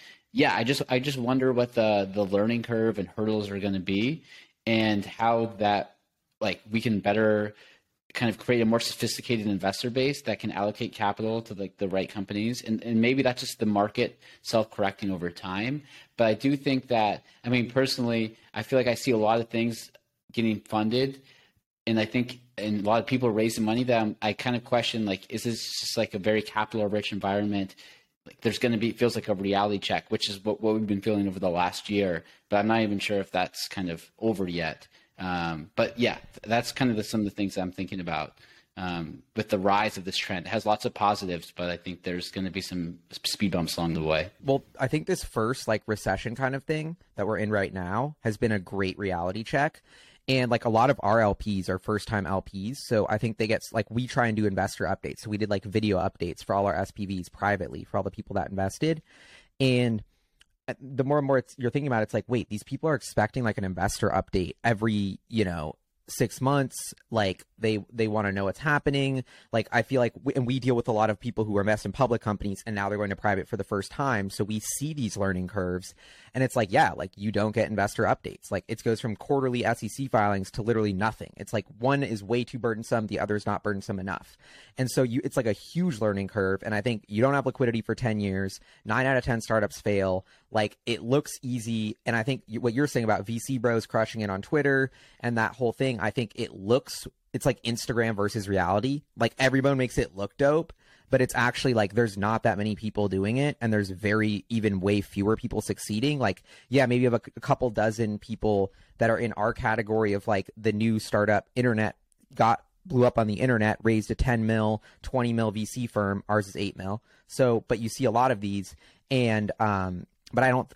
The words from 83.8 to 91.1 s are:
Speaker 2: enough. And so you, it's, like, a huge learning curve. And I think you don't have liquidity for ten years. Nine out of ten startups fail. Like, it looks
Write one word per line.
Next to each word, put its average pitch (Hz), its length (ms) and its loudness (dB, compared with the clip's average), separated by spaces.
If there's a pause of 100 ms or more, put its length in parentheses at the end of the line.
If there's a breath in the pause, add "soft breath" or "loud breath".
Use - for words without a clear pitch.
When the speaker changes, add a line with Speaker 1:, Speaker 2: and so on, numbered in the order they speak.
Speaker 2:
enough. - 400 -8 (400 loud breath)
And 127 120 0
so 139 120 4
you, 123 200 0
it's, - 140 -4
like, 123 100 2
a 107 60 4
huge 165 480 -2
learning 98 280 0
curve. 95 360 0
And 107 100 -2
I 104 60 0
think 113 280 -2
you 104 120 -2
don't 135 140 4
have 135 120 2
liquidity 117 360 0
for 113 120 -2
ten 107 260 0
years. 98 380 -2 (260 soft breath)
Nine 120 220 0
out 135 100 4
of 123 80 0
ten 120 160 0
startups 107 400 0
fail. 95 440 0 (260 soft breath)
Like, 107 360 0
it 107 160 -2
looks 131 300 0 (100)